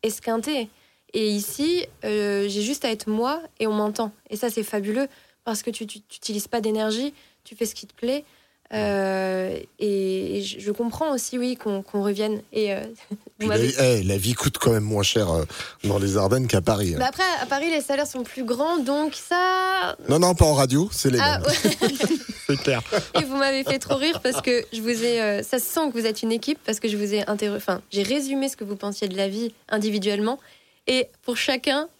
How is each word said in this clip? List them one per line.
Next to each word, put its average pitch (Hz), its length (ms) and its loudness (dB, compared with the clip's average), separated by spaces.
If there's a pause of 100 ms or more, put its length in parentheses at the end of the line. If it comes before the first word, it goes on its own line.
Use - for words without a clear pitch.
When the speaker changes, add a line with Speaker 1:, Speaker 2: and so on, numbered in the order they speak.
Speaker 1:
esquinté. 226 640 -2 (440)
Et 214 160 2
ici, 285 560 0 (200)
euh, 202 440 0
j'ai 202 120 -2
juste 254 240 -2
à 240 60 2
être 214 160 -4
moi 240 340 0 (180)
et 220 80 0
on 214 60 0
m'entend. 214 380 0 (180)
Et 214 60 -8
ça, 233 140 -2
c'est 220 140 -2
fabuleux 214 440 -2 (360)
parce 214 200 -4
que 240 60 -4
tu, 226 180 -8
tu, 208 140 -14
tu - 160 -20
utilises 208 300 -6
pas 240 140 -2
d'énergie, 220 520 0 (300)
tu - 120 -20
fais 226 100 -2
ce 214 100 -6
qui - 120 -14
te - 60 -20
plaît. 269 300 -2 (500)
Euh, 190 840 0 (220)
et, 196 580 0
et 202 60 -2
je, 196 180 -8
je 202 100 -2
comprends 233 420 0
aussi, 247 240 -4
oui, 247 200 -2
qu'on, 196 240 -2
qu'on 202 220 -4
revienne. 208 380 0 (120)
Et, 214 200 0
euh, 196 60 -4 (160)
<laughs> - 140 -20
vous 208 80 -8 (220)
Speaker 2:
Puis 214 100 0
Speaker 1:
m'avez 123 240 4
Speaker 2:
la, 135 120 4 (100)
eh, 101 80 2
la 98 140 2
vie 104 160 2
coûte - 240 0
quand 123 140 4
même 110 140 4
moins 104 180 2
cher, 101 260 2
euh, 82 140 2 (400)
dans 101 160 2
les 98 160 0
Ardennes 110 320 4
qu'à 101 140 4
Paris, 101 340 2
hein. - 40 -2
Speaker 1:
Bah 254 100 2
après, 359 140 0 (180)
à 240 40 -2
Paris, 277 240 0
les 311 120 2
salaires 277 260 0
sont 254 160 -6
plus 262 220 -8
grands, 285 320 2
donc 285 380 0
ça 370 840 0 (100)
Speaker 2:
Non, 147 120 4
non, 175 160 6
pas 165 100 6
en 151 80 6
radio, 139 400 4
c'est - 180 2
les 123 100 4
Speaker 1:
Ah, 110 180 2
Speaker 2:
mêmes. - 80 0 (340)
Speaker 1:
ouais. - 80 4
<laughs> - 580 -2
Speaker 3:
C'est 143 100 2
clair. 127 240 0 (380)
Speaker 1:
Et 311 40 0
vous 269 140 -4
m'avez 269 260 2
fait 277 160 0
trop - 160 -2
rire 302 260 0
parce 254 200 -2
que 247 320 2
je 226 80 -6
vous 226 240 -2
ai, 233 160 2
euh, 208 220 0
ça - 160 -2
se 240 60 -2
sent 311 280 0
que 240 40 -2
vous 226 80 0
êtes 214 160 0
une 226 120 0
équipe 277 320 -2
parce 220 160 -2
que 233 80 -2
je 208 80 -2
vous 202 160 -2
ai 208 140 0
interro-, 208 280 -2
enfin, 196 260 -2 (100)
j'ai 202 120 0
résumé 269 460 0
ce - 80 -10
que 226 80 -8
vous 202 100 -6
pensiez 202 320 -4
de 185 80 -4
la 196 140 0
vie 226 240 -4 (160)
individuellement 208 680 0 (500)
et 254 200 2 (160)
pour 240 140 -2
chacun 277 500 0 (120)